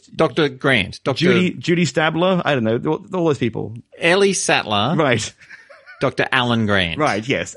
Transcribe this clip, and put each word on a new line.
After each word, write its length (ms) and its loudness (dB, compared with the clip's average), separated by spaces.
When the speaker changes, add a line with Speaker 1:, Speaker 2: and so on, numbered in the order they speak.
Speaker 1:
Doctor 340 0
Grant. 540 -2
Doctor 220 -2
Speaker 2:
Judy, 280 2
Judy 320 0
Stabler? 580 0
I 120 0
don't 80 0
know. 140 0
All, 140 -4
all 100 0
those 120 2
people. 380 -6
Speaker 1:
Ellie 340 2
Sattler. 640 0
Speaker 2:
Right. 340 0
<laughs> 340 -20
Speaker 1:
Doctor 300 0
Alan 340 2
Grant. 340 0
Speaker 2:
Right, 280 0
yes. 300 -4